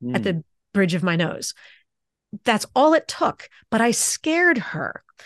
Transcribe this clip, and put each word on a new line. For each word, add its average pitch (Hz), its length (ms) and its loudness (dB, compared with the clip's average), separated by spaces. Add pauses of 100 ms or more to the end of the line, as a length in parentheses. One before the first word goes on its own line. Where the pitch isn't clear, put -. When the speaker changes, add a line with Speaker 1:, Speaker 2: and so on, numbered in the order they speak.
(140)
Speaker 1:
at 123 80 -2
Speaker 2:
Mm. - 20 -6
Speaker 1:
the 170 200 -2 (300)
bridge 190 200 2
of 180 100 -2
my 175 140 0
nose." - 360 -4 (920)
That's 220 280 0
all 302 200 4
it - 160 0
took, - 400 -4 (200)
but 220 120 2
I 240 100 2
scared 330 640 2
her. - 460 -8 (220)